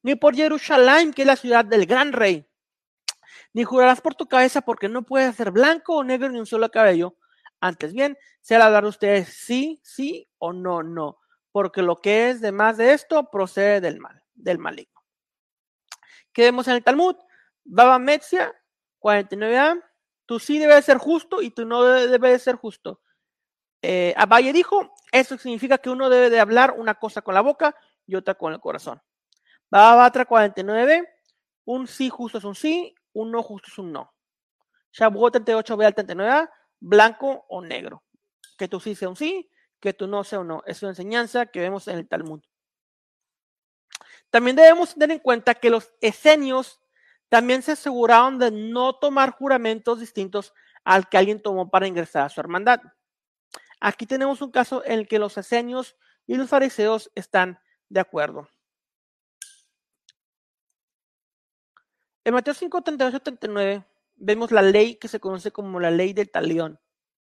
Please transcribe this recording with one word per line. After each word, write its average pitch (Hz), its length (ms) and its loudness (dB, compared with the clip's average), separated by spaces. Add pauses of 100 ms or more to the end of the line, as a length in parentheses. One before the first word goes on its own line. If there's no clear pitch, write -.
ni 262 140 -2
por 294 180 4
Jerusalén, 294 800 2
que 269 100 -4
es 269 60 2
la 262 80 4
ciudad 233 280 2
del 202 220 0
gran 262 260 0
rey. 196 320 0 (1080)
Ni 233 100 -4
jurarás 254 380 2
por 311 160 -4
tu 302 100 -10
cabeza, 262 360 2
porque 214 260 -6
no 240 160 -8
puedes 262 320 -2
ser 202 160 -6
blanco 302 420 0
o 285 80 -2
negro 254 260 -4
ni 240 120 -8
un 214 60 -12
solo 226 260 -4
cabello. 180 440 2 (440)
Antes 170 320 -6
bien, 277 260 -4 (220)
sea 226 180 2
la 226 80 8
verdad 214 160 4
de 208 60 -2
ustedes 202 400 -2
sí, 277 560 -8
sí - 440 -12 (100)
o 165 140 -10
no, 180 300 -8
no, 160 380 -10 (320)
porque 190 300 -2
lo 175 180 -2
que 220 300 0
es 247 100 -8
de 214 100 -6
más 214 280 0
de 254 160 4
esto 294 360 -2
procede 196 500 -2
del 170 200 -6
mal, - 240 -20 (100)
del 175 240 -6
maligno". - 420 -14 (1300)
¿Qué 233 100 0
vemos 247 240 2
en 247 80 0
el 240 80 -4
Talmud? 349 320 2 (480)
Baba 254 360 6
Metzia, 302 540 -2 (460)
cuarenta 202 360 -2
y 196 40 -10
nueve 220 200 -2
A, 311 180 0 (500)
"Tu 233 120 -8
sí 294 200 -4
debe 302 160 6
de 285 80 8
ser 277 140 4
justo 330 460 -4
y 285 80 -8
tu 226 160 -10
no 240 180 0
de-, 254 240 4
debe 254 220 2
de 247 80 4
ser 247 180 -4
justo". - 460 -16 (800)
Eh, 180 340 -2
Abaye 233 360 4
dijo, 359 420 0 (180)
"Eso 262 240 0
significa 254 420 -2
que 254 120 -8
uno 262 180 -2
debe 247 220 4
de 233 100 2
hablar 240 360 4
una 226 180 -6
cosa 214 280 -10
con 185 120 -6
la 196 80 4
boca 294 340 -2 (300)
y 190 100 -14
otra 190 180 -6
con 160 180 -8
el 156 80 -12
corazón". 156 420 -12 (680)
Baba 220 260 8
Batra, 247 280 6
cuarenta 208 380 0
y - 20 -8
nueve, 262 440 0 (560)
"Un 254 220 -8
sí 262 220 -6
justo 233 300 -10
es 190 60 -14
un 202 100 -12
sí, 330 400 -6 (180)
un 226 180 -10
no 233 120 -6
justo - 280 -16
es - 80 -20
un 175 140 -14
no". 135 220 -16 (800)
Shavuot 226 400 2
treinta 226 200 -2
y - 20 2
ocho 220 220 -4
B 214 80 0
al 208 100 4
treinta 175 200 -6
y - 20 -12
nueve 208 160 -2
A, 311 180 0 (300)
"Blanco 226 680 2
o 180 120 -12
negro". - 420 -14 (540)
Que 185 120 -10
tu 185 120 -10
sí 214 140 -10
sea 185 160 -10
un 180 60 -16
sí, 339 340 -8 (280)
que 196 140 -6
tu 190 160 -10
no 202 160 -6
sea 202 160 -10
un 175 80 -12
no. 160 180 -10
Es - 160 -14
una 202 80 -10
enseñanza 233 560 -6
que 180 140 -12
vemos 185 280 -8
en 175 100 -10
el 160 100 -14
Talmud. 156 320 -10 (1900)
También 247 260 0
debemos 330 380 8
tener 302 180 0
en 311 60 -6
cuenta 240 360 0
que 233 160 0
los 226 300 -4
esenios 262 800 0 (480)
también 247 340 2
se 311 100 -6
aseguraron 247 680 2
de 240 100 0
no 233 440 -6
tomar 269 360 -2
juramentos 233 720 -4
distintos 202 520 -10 (300)
al 185 260 2
que - 80 0
alguien 202 240 0
tomó 190 300 -6
para 190 160 2
ingresar 170 380 -4
a 143 40 -10
su - 120 -14
hermandad. 196 400 -2 (1000)
Aquí - 240 -4
tenemos 269 380 -6
un 262 80 -12
caso 247 340 -4
en 226 140 -6
el 208 80 -8
que 214 140 -4
los 208 180 -8
esenios 240 580 -8 (300)
y 240 80 -6
los 254 160 -6
fariseos 220 640 -2
están 185 460 -4 (280)
de 196 120 -4
acuerdo. 151 480 -8 (3750)
En 233 100 -2
Mateo 247 180 -4
cinco 349 300 -8
treinta 285 220 -4
y 254 40 -2
ocho 262 120 -8
treinta 247 260 -12
y 214 40 -8
nueve 202 360 -6 (300)
vemos 214 340 -4
la 214 120 4
ley 208 340 2
que - 100 -20
se 214 140 -12
conoce 190 320 -10
como 190 260 -12
la 170 140 -2
ley 185 200 -2
del 202 200 -6
talión. 165 480 -6 (520)